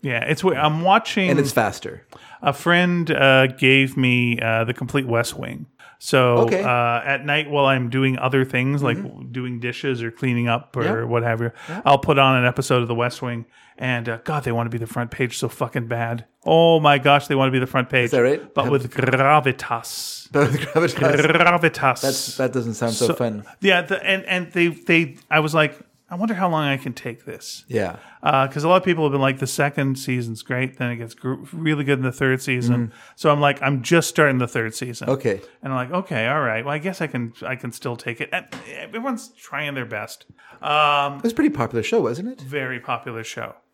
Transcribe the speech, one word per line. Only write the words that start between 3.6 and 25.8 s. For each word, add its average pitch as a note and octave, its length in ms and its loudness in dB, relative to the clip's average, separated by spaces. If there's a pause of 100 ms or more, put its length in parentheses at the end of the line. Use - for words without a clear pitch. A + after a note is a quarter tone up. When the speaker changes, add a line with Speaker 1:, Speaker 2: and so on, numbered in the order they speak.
Speaker 1:
me, B2 420 2
uh, A2+ 260 0
the A#2+ 100 -4
complete C3+ 320 -4
West A#2 320 -2
Wing. - 280 -10 (320)
So, B2 400 4
Speaker 2:
Okay. A2+ 240 2
Speaker 1:
uh, A#2+ 420 0
at C#3 200 -2
night D3 260 -2
while C#3+ 160 2
I'm B2+ 240 2
doing C3 280 2
other C3 260 2
things, C3 380 -2
like C3+ 160 0
Speaker 2:
Mm-hmm. C3+ 340 -12
Speaker 1:
doing B2 280 -8
dishes A#2+ 420 -4
or A#2 80 -6
cleaning A#2+ 380 -2
up A#2+ 280 -4
or A#2+ 80 -2
Speaker 2:
Yeah. A#2 200 -2
Speaker 1:
what A#2 180 0
have A2+ 180 -2
you, A#2 100 -2 (180)
Speaker 2:
Yeah. F3 180 -10
Speaker 1:
I'll C#3 120 6
put D3 200 2
on C3+ 180 6
an B2 100 2
episode B2 360 0
of A#2 60 -4
The A#2 60 -2
West A#2+ 280 -2
Wing. A#2+ 240 -8 (320)
And, B2 300 -4
uh, A2+ 160 -6
God, D3 200 -4
they A#2+ 80 -2
wanna A#2 180 0
be A#2+ 80 -6
the A2+ 80 -6
front A#2+ 240 -6
page - 280 -4
so B2+ 100 -4
fucking A#2+ 400 -4
bad. A#2 380 -4 (180)
Oh E3 360 6
my D3 180 6
gosh, C#3+ 280 4
they D3+ 80 0
wanna C3+ 160 4
be C3 80 2
the B2+ 80 0
front B2+ 220 -2
page. B2+ 180 2
Speaker 2:
Is A#2 60 -2
that C3 80 4
right? C#3 340 2
Speaker 1:
But C#3 100 2
Speaker 2:
Have B2+ 80 0
Speaker 1:
with B2 200 0
gravitas. C3 1400 0
Speaker 2:
<laughs> - 40 -20
But C#3+ 200 4
with D3+ 80 0
gravitas. D#3+ 600 2
Speaker 1:
Gravitas. D#3+ 840 2
Speaker 2:
That's, - 340 -2
that B2+ 160 -2
doesn't A#2 220 -4
sound A#2 200 -2
so A#2+ 140 0
Speaker 1:
So, - 60 2
Speaker 2:
fun. G#2+ 300 -4 (160)
Speaker 1:
yeah, F#3 220 4
the, F#3 220 -4
and, F#3+ 200 0
and F3+ 280 -4
they, F3 160 2
they, E3 480 0 (140)
I D#3 100 4
was D3+ 140 -2
like, D3+ 240 2 (320)